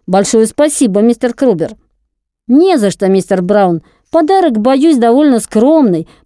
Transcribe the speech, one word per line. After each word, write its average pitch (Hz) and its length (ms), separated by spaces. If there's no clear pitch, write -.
Большое 226 400
спасибо, 247 540
мистер 240 340
Крубер». 214 420
«Не 311 300
за 202 120
что, 190 180
мистер 185 340
Браун. 185 400
Подарок, 330 480
боюсь, 269 380
довольно 240 420
скромный», — 226 680